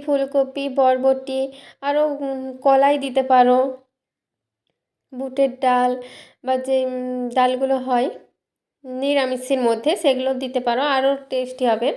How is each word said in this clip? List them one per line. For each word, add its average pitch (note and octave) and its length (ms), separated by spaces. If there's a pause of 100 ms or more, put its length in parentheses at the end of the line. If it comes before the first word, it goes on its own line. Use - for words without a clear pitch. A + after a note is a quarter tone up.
ফুলকপি, C#4 580 (160)
বরবটি, C4 600 (480)
আরও, D4 140 (220)
উম, C4+ 180 (240)
কলাই C#4 300 (100)
দিতে C4 260
পারো, B3 260 (1600)
বুটের C4 380 (120)
ডাল B3 280 (540)
বা C4 80 (120)
যে, C4+ 120 (120)
উম, B3+ 320 (140)
ডালগুলো B3+ 400 (120)
হয় B3 200 (920)
নিরামিষের C4 640
মধ্যে, A3+ 240 (120)
সেগুলো C4 280 (120)
দিতে B3+ 240
পারো, A#3+ 160 (120)
আরও C4+ 160 (180)
টেস্টি B3+ 420
হবে। A3+ 260